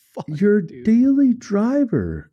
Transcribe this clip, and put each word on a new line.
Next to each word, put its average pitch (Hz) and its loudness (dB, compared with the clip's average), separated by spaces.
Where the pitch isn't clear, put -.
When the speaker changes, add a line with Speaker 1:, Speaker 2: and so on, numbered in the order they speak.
Speaker 1:
fuck, - -14
Speaker 2:
"Your 202 2
Speaker 1:
dude? 131 -12
Speaker 2:
daily 254 2
driver 202 -2